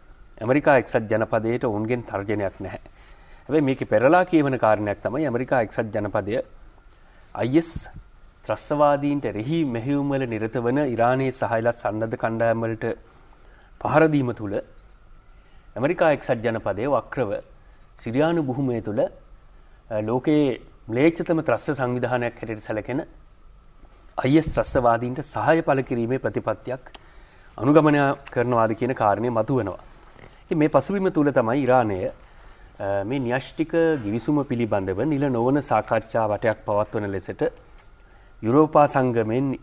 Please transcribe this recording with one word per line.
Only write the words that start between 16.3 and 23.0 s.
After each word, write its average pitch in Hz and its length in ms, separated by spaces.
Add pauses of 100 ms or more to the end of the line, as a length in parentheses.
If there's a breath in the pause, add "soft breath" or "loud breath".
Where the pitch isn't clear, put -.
ජනපදය 110 480
වක්‍රව 113 400 (640 soft breath)
සිරියානු 156 440
භූමිය 127 400
තුළ, 107 180 (840 soft breath)
අ, 110 180
ලෝකයේ 127 580 (240)
ම්ලේච්ඡතම 160 580
ත්‍රස්ත 131 320
සංවිධානයක් 123 600
හැටියට 113 240
සැලකෙන 120 460 (1120)